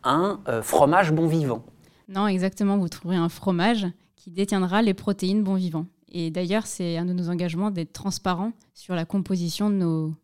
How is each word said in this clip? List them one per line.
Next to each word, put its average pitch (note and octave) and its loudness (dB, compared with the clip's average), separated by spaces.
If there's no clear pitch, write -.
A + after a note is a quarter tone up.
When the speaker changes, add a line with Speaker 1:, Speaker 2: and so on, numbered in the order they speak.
Speaker 1:
un, E3+ 0
euh, A#2 -2
fromage D#3 4
Bon E3 2
Vivant. C#3+ 0
Speaker 2:
Non, G3 0
exactement. G3 0
Vous F3+ 0
trouverez F3+ -4
un E3+ 2
fromage F#3+ 0
qui - -20
détiendra F#3+ 0
les G3+ 4
protéines G3 0
Bon F#3+ 0
Vivant. F3 -2
Et E3 -4
d'ailleurs, F3+ -2
c'est E3+ -4
un E3+ -2
de F3+ -2
nos F3+ -2
engagements F3 -2
d'être E3+ -6
transparent F#3+ -4
sur - -8
la E3 -2
composition F#3 -2
de G3+ 2
nos D#3+ 0